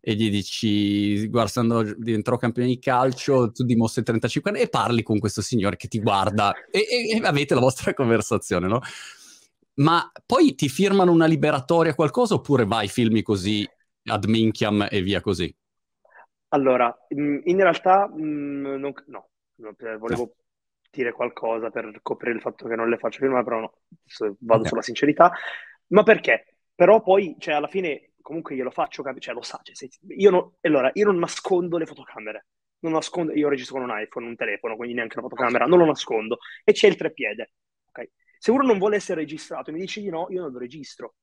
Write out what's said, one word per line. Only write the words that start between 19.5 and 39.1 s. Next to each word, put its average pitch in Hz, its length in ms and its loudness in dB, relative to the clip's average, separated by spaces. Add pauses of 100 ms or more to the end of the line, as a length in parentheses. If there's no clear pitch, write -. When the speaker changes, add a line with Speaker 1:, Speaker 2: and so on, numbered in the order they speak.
Speaker 2:
no, 107 220 -16
eh, 113 180 -10
volevo 117 280 -6
Speaker 1:
No. 113 80 -16 (580)
Speaker 2:
dire 120 220 -4
qualcosa 117 580 -4
per 110 320 -10
coprire - 340 -4
il 104 40 -8
fatto - 280 -10
che 113 80 -4
non 113 120 0
le 117 100 0
faccio - 200 -6
firmare, 131 260 0
però 113 160 -4
no, 113 140 -10 (300)
s-, 107 360 -6
vado 113 220 4
Speaker 1:
Ok. - 20 -2
Speaker 2:
sulla 113 180 -4
sincerità. 147 500 2 (560)
Ma 208 140 6
perché? - 540 2 (180)
Però 202 280 6
poi, 190 360 2
cioè, 156 160 -6
alla 147 140 -2
fine 180 520 -6
comunque 156 340 -12
glielo 127 160 -4
faccio - 320 -8
capi-, 131 180 -10
cioè, 123 140 -12
lo 120 80 -12
sa, - 200 -14
cioè, - 120 -20
se, 131 140 -16 (200)
io 196 220 4
no-, 180 320 0
allora, 139 320 2
io 202 120 2
non 196 120 2
nascondo 175 600 -2
le 160 80 -4
fotocamere, 107 600 -16 (340)
non 165 120 -4
nascondo, 160 400 -4
io 147 160 0
registro 135 320 -4
con 123 100 -8
un 107 100 -6
iPhone, 117 260 -10
un 117 100 -12
telefono, 110 400 -6
quindi 120 180 -8
neanche 117 220 -6
la 117 60 -10
fotocamera, 123 420 0
Speaker 1:
Ok. 135 60 2
Speaker 2:
non 180 80 8
lo 170 80 8
nascondo. 117 520 -2 (260)
E 214 80 6
c'è 208 140 4
il 185 100 6
treppiede, 113 560 -8 (360)
ok? - 200 -16 (300)
Se - 120 -2
uno 269 140 4
non 233 140 4
vuole 208 180 0
essere 185 240 -4